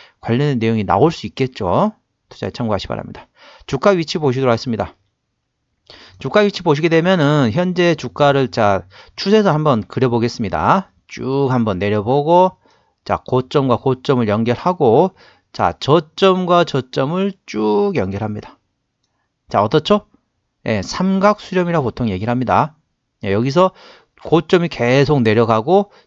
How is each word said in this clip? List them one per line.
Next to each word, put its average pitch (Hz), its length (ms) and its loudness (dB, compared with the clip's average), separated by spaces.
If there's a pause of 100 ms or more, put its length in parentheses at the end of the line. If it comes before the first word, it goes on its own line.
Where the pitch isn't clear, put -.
(200)
관련된 135 380 0
내용이 113 240 0
나올 101 300 2
수 - 160 -12
있겠죠. 127 640 -2 (360)
투자에 - 220 -10
참고하시기 107 380 -4
바랍니다. - 400 -10 (360)
주가 139 260 0
위치 175 280 -2
보시도록 135 320 0
하겠습니다. 110 460 -4 (1200)
주가 - 220 0
위치 202 240 0
보시게 160 240 2
되면은 156 640 2
현재 175 420 0
주가를 139 560 0
자, 101 340 0 (300)
추세에서 202 380 2
한번 147 320 0
그려보겠습니다. 117 1080 -2 (160)
쭉 135 420 -4
한번 113 300 0
내려보고, 143 800 0 (480)
자, - 200 -4
고점과 127 520 0
고점을 127 500 0
연결하고, 120 840 2 (400)
자, - 260 -2
저점과 175 880 2
저점을 156 680 -4 (140)
쭉 208 480 -2
연결합니다. 104 640 -6 (880)
자, 104 140 0
어떻죠? 156 440 0 (600)
예, 110 160 -2
삼각 190 580 -2
수렴이라고 175 440 -2
보통 117 240 -4
얘기를 104 240 -4
합니다. 123 440 0 (460)
예, 98 100 -4
여기서 139 380 2 (520)
고점이 175 460 0
계속 131 540 2
내려가고 120 680 2 (160)